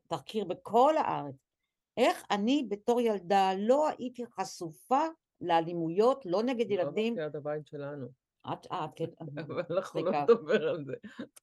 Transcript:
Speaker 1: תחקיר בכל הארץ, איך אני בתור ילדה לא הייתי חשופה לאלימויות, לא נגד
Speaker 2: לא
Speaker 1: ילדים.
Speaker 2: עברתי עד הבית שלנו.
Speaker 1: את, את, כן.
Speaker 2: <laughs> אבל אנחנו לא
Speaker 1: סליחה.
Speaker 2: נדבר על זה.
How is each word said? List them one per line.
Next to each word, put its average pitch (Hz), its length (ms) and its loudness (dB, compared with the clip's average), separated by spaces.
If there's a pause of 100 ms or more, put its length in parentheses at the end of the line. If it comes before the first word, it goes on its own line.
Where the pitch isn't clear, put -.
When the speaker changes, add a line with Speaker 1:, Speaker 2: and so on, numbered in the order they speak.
Speaker 1:
תחקיר 196 380 -6
בכל 240 520 4
הארץ, 143 380 -2 (640)
איך 311 340 2
אני 226 380 2
בתור 226 320 0
ילדה 196 580 2
לא 269 300 4
הייתי 247 380 -6
חשופה 190 800 -2 (340)
לאלימויות, 170 840 2
לא 180 160 2
נגד 233 280 0
Speaker 2:
לא 208 40 2
Speaker 1:
ילדים. 185 380 0
Speaker 2:
עברתי 160 140 -4
עד 147 100 -8
הבית 147 300 -6
שלנו. 143 580 -12 (280)
Speaker 1:
את, 170 140 -8
את, 156 300 -6
כן. 160 80 -4 (160)
Speaker 2:
<laughs> 151 260 -10
אבל 165 240 -6
אנחנו 175 320 -2
לא 175 80 0
Speaker 1:
סליחה. 151 120 0
Speaker 2:
נדבר 156 460 4
על 147 160 -4
זה. 131 80 -8 (500)